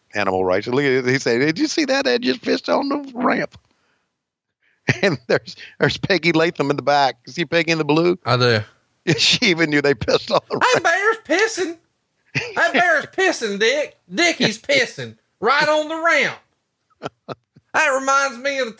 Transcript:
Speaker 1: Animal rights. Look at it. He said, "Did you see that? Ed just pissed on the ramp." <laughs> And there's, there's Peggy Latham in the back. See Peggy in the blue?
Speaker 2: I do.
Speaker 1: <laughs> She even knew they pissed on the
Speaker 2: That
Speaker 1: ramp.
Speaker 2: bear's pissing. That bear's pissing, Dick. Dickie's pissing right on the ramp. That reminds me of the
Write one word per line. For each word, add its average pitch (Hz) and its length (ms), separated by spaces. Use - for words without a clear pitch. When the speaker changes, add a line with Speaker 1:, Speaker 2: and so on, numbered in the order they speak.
Speaker 1:
Animal 95 320
rights. 95 220
Look 127 180
at 135 60
it. 127 140
He 127 140
said, 120 200
"Did 156 200
you 302 80
see 311 180
that? 269 220
Ed 247 140
just 254 200
pissed 262 280
on 285 200
the 277 240
ramp." 247 480
<laughs> - 60
And 180 160
there's, - 300
there's 139 160
Peggy 170 340
Latham 160 380
in 143 80
the 131 40
back. 139 360
See 165 160
Peggy 165 300
in 160 40
the 156 60
blue? 165 420
Speaker 2:
I 123 120
do. 120 220
Speaker 1:
<laughs> 156 120
She - 300
even 165 220
knew 147 120
they 143 120
pissed - 380
on 175 80
the - 100
Speaker 2:
That 494 220
Speaker 1:
ramp. 339 40
Speaker 2:
bear's 330 140
pissing. 339 360
That - 180
bear's 339 340
pissing, 247 520
Dick. 247 380
Dickie's 262 480
pissing 143 560
right 285 260
on 302 220
the 320 120
ramp. 294 360
That 302 160
reminds 269 480
me 269 220
of 247 80
the 220 120